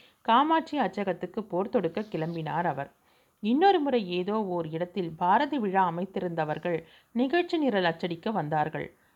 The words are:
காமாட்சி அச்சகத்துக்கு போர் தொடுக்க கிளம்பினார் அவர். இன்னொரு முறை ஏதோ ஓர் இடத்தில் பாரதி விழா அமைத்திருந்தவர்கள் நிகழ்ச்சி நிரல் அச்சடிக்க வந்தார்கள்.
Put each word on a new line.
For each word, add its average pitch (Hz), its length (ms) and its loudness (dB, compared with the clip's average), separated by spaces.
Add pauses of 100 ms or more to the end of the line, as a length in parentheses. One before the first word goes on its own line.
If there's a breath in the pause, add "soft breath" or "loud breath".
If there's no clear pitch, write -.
(220 soft breath)
காமாட்சி 302 580 2
அச்சகத்துக்கு 190 600 -4
போர் 202 300 -4
தொடுக்க 190 320 -2
கிளம்பினார் 165 640 -4
அவர். 139 280 -4 (520 soft breath)
இன்னொரு 330 360 4
முறை 269 300 0
ஏதோ 180 260 -2 (100)
ஓர் 175 240 -4
இடத்தில் 170 440 -4
பாரதி 240 460 2
விழா 190 260 2
அமைத்திருந்தவர்கள் 170 920 -2 (380 soft breath)
நிகழ்ச்சி 339 420 0
நிரல் 208 320 2
அச்சடிக்க 175 420 -4
வந்தார்கள். 151 540 -2 (300 soft breath)